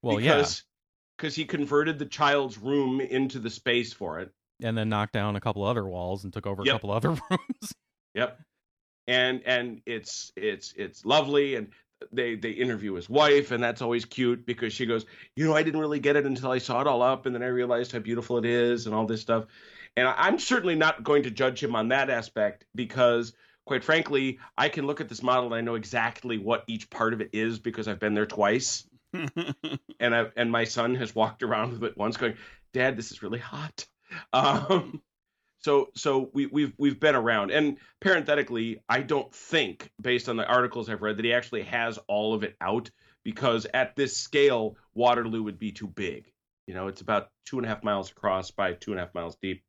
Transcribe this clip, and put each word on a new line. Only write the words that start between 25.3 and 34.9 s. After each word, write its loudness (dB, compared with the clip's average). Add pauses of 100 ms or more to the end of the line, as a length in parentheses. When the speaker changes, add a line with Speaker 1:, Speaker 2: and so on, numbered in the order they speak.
Speaker 2:
and -4
I -2
know -2
exactly -2
what 0
each -8
part 0
of -4
it -6
is -2
because -6
I've -6
been 2
there 2
twice. 0 (300)
Speaker 3:
<laughs> -4 (760)
Speaker 2:
And 2
I, 2
and 0
my 2
son 0
has -6
walked 0
around -2
with -8
it -4
once -2
going, -2 (380)
"Dad, 0
this -10
is -16
really -6
hot." -12 (460)
Um, 2 (560)